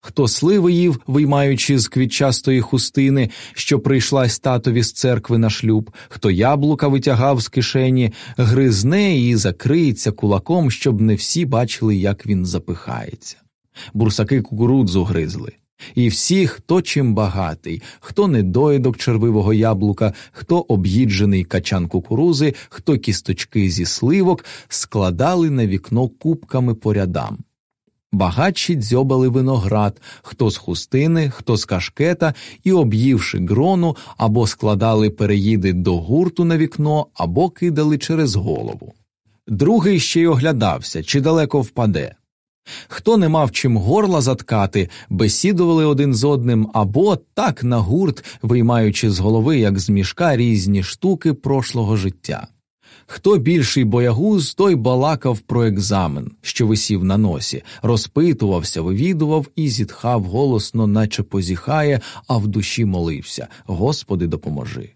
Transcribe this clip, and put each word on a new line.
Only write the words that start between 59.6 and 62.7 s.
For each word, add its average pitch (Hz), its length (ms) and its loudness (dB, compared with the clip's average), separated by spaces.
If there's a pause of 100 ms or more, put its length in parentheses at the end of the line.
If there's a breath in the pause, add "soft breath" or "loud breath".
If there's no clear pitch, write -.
зітхав 113 560 -2
голосно, 113 600 -2
наче 104 360 0
позіхає, 117 800 -2 (260 loud breath)
а 127 100 -2
в 107 100 -2
душі 107 380 -2